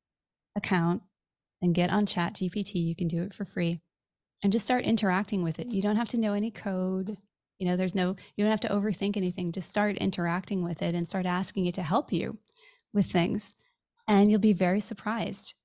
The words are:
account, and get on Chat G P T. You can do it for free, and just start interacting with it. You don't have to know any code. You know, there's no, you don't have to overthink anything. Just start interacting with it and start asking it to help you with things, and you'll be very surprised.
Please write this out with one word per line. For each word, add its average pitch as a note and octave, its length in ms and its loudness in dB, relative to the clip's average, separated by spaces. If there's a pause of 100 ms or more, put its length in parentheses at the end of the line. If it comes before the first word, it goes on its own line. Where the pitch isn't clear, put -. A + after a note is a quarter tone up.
(540)
account, F3 480 0 (580)
and F3 140 4
get F3 160 2
on G#3+ 160 2
Chat F3 300 -2
G F#3 120 -4
P G#3 140 -4
T. - 160 -4
You E3+ 160 -2
can E3+ 140 -2
do E3 160 -2
it G3+ 100 -10
for G3+ 100 -10
free, E3+ 360 -2 (640)
and G3+ 80 4
just A3 120 2
start B3+ 200 0
interacting G3 580 0
with E3 160 -2
it. B3 140 -8
You G3 100 0
don't G#3 140 2
have A3+ 140 0
to A#3 100 0
know G#3 140 0
any G#3+ 180 -2
code. F#3 640 -4 (420)
You F#3 80 -2
know, F3+ 100 2
there's F#3 200 0
no, F3+ 180 0 (220)
you G#3 80 0
don't G#3+ 80 4
have G#3+ 80 0
to - 80 -2
overthink G3+ 480 -2
anything. F3+ 340 -2
Just F3 180 -8
start G#3 280 0
interacting F#3 640 -2
with E3+ 200 -4
it E3+ 120 0
and F3 140 -2
start F#3 180 -4
asking F#3 400 -2
it F3 80 -2
to F#3 80 -4
help F3 300 0
you - 260 -4 (560)
with G3+ 120 4
things, G3 480 0 (540)
and G#3 220 8
you'll G#3 100 4
be G#3+ 140 6
very F3+ 260 2
surprised. G#3 760 -6 (100)